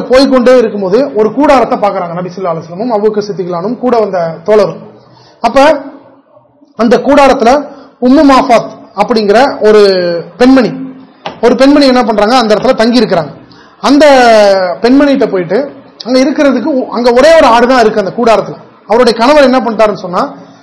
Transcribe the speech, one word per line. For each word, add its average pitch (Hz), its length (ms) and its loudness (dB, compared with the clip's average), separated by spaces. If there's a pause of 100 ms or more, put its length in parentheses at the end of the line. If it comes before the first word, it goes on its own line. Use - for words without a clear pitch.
(120)
போய்க்கொண்டே 254 460 2
இருக்கும்போது 214 580 -2
ஒரு 214 180 0
கூடாரத்தை 262 440 0
பாக்குறாங்க 185 360 -6
நபி 180 160 -8
ஸல்லல்லாஹு 175 260 -6
அலைஹி 160 140 -10
வஸல்லமும் 214 280 -8
அபூபக்கர் 208 340 -2
சித்திக்லானும் 180 480 -8
கூட 240 200 -2
வந்த 180 440 -4
தோழரும். 208 380 0 (600)
அப்ப 269 480 0 (840)
அந்த 233 220 0
கூடாரத்துல 269 720 2 (340)
உம்மு 277 300 4
மாஃபாத் 247 380 0 (260)
அப்படிங்கிற 220 720 -2
ஒரு 214 140 4 (560)
பெண்மணி, 254 340 2 (680)
ஒரு 240 140 0
பெண்மணி 285 300 4
என்ன 247 180 2
பண்றாங்க, 214 340 0
அந்த 214 180 0
இடத்துல 226 180 0
தங்கி 233 280 0
இருக்கிறாங்க. 170 280 -2 (520)
அந்த 277 240 2 (760)
பெண்மணிகிட்ட 262 500 0
போயிட்டு, 185 400 -4 (340)
அங்க 254 140 0
இருக்கிறதுக்கு 269 460 0
ஒ-, 269 240 -4
அங்க 240 220 -2
ஒரே 269 240 4
ஒரு 311 100 6
ஆடு 240 220 2
தான் 254 120 2
இருக்கு 214 260 0
அந்த 175 60 -6
கூடாரத்துல. 190 440 -2 (320)
அவருடைய 233 320 0
கணவர் 285 240 2
என்ன 254 160 2
பண்ணிட்டாருன்னு 214 460 -2
சொன்னா, 202 280 -6 (300)